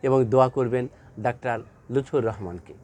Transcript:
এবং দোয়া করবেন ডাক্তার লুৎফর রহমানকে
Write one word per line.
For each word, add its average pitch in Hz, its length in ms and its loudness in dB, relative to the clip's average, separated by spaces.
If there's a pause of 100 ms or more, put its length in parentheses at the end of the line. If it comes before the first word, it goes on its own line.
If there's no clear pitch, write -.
এবং 131 220 4
দোয়া 127 240 4
করবেন 127 380 -2 (320)
ডাক্তার 117 400 -4 (300)
লুৎফর 131 340 -2
রহমানকে 92 500 -8 (100)